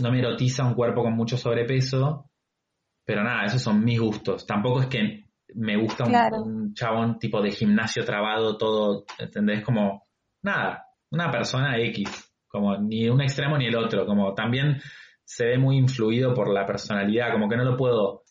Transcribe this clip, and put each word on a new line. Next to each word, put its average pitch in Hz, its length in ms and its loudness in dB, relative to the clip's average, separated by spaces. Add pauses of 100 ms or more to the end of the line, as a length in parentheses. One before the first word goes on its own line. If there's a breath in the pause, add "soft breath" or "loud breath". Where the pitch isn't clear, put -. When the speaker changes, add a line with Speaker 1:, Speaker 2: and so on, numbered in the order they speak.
Speaker 1:
no 120 100 0
me 127 80 2
erotiza 127 460 0
un 120 80 2
cuerpo 117 300 0
con 113 120 0
mucho 117 220 0
sobrepeso, 131 880 0 (800)
pero 104 180 0
nada, 113 220 -2
esos 123 160 0
son 107 240 2
mis 117 160 2
gustos. 104 440 -2
Tampoco 123 360 0
es 131 60 0
que 107 400 -4 (280)
me 117 220 -2
gusta 214 260 -2
un, 233 60 0
Speaker 2:
Claro. 226 340 2
Speaker 1:
un 220 300 -6
chabón 113 460 -2
tipo 107 220 -2
de 101 100 0
gimnasio 110 520 0
trabado, 110 540 -2
todo, 107 480 0 (120)
¿entendés? 104 460 -2
Como, 104 440 0 (340)
nada, 175 460 -4 (240)
una 160 200 -2
persona 131 480 0
X, 101 540 -4 (160)
como 101 260 0
ni 110 320 0
un 127 140 4
extremo 143 360 0
ni 127 100 0
el 113 100 0
otro, 104 280 0
como 101 280 2
también 135 480 0 (420 loud breath)
se - 220 -4
ve 123 120 2
muy 135 200 4
influido 120 560 2
por 101 200 0
la 98 120 2
personalidad, 104 680 0
como 104 160 2
que 113 80 0
no 123 80 0
lo 127 140 2
puedo 117 540 2